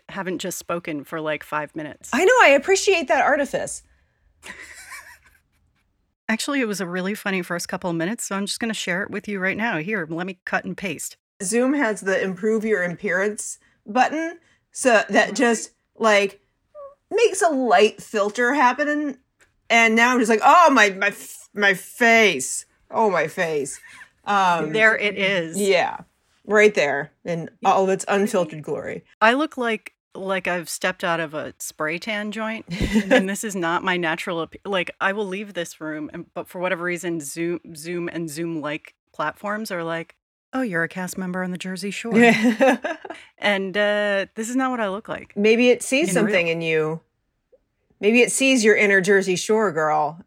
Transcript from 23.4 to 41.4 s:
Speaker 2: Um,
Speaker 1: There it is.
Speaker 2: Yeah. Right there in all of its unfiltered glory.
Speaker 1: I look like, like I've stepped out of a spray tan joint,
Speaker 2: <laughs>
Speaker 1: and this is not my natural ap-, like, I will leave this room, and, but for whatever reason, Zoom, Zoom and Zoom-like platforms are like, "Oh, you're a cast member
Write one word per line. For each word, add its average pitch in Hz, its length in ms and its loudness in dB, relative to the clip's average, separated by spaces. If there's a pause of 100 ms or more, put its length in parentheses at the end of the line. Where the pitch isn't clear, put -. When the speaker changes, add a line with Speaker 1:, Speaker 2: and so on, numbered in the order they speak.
Speaker 2:
Um, 180 480 2
Speaker 1:
There 220 240 4
it 208 200 -4
is. 185 420 -2
Speaker 2:
Yeah. 196 420 2 (440)
Right 208 300 4
there 143 380 -2 (120)
in 165 240 -6 (160)
all 190 200 4
of 190 60 0
its 190 180 -2
unfiltered 185 540 -2
glory. - 420 -8 (160)
Speaker 1:
I 226 140 2
look 302 240 -6
like, 226 340 -6 (220)
like 190 340 -6
I've 175 220 -6
stepped - 340 -6
out 165 160 -2
of 156 140 -8
a 131 240 -10
spray 156 400 -8
tan 208 340 -8
joint, 220 360 -8
Speaker 2:
<laughs> 190 420 0
Speaker 1:
and 190 180 4
this 196 160 -6
is 202 100 -8
not 175 300 -2
my 180 140 0
natural 165 440 -4
ap-, 151 120 -10 (100)
like, 190 260 -4 (120)
I 196 100 0
will 208 140 -4
leave 202 260 -10
this 170 300 -10
room, 156 320 -8
and, 170 180 -14
but - 160 -10
for 185 120 -12
whatever 175 240 -2
reason, 175 360 -4
Zoom, 165 400 -6 (160)
Zoom 170 320 -8
and 165 220 -8
Zoom-like 156 640 -8 (180)
platforms 208 580 -6
are 170 140 -6
like, 165 320 -8 (380)
"Oh, 262 80 -2
you're 170 220 -2
a 160 40 -4
cast 185 300 -8
member 185 260 -4